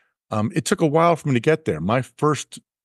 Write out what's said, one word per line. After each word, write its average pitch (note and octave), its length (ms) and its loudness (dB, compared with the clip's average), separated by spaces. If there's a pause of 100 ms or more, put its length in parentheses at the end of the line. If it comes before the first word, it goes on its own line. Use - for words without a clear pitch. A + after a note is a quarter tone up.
(300)
Um, G#2+ 260 -2
it - 80 -4
took - 160 -2
a E3 80 2
while D#3+ 280 2
for D3+ 120 -8
me C#3+ 60 0
to A#2+ 80 2
get D#3 240 0
there. D#2+ 160 -4
My A2 200 0
first - 580 -4 (260)